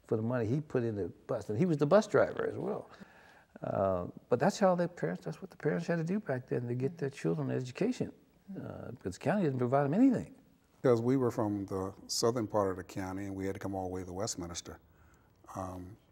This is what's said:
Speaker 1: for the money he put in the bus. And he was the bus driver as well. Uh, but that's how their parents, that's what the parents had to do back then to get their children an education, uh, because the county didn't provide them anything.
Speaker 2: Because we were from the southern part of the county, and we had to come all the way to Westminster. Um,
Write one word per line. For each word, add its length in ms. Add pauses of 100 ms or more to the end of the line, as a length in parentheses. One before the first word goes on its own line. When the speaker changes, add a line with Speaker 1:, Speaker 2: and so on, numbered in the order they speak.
Speaker 1:
for 80
the 80
money 220
he 140
put 240
in 120
the 160 (160)
bus. 220
And 80
he 80
was 120
the 80
bus 220
driver 440
as 60
well. 320 (720)
Uh, 420 (240)
but 100
that's 180
how 180
their 120
parents, 380
that's 160
what 100
the 60
parents 280
had 120
to 60
do 160
back 280
then 200
to 60
get 240
their 120
children 420
an 60
education, 540 (460)
uh, 340
because 220
the 60
county 240
didn't 160
provide 260
them 80
anything. 400 (480)
Speaker 2:
Because 200
we 140
were 140
from 380
the 260 (140)
southern 400
part 240
of 60
the 60
county, 420
and 100
we 100
had 80
to 60
come 160
all 80
the 100
way 100
to 80
Westminster. 680 (760)
Um, 400 (160)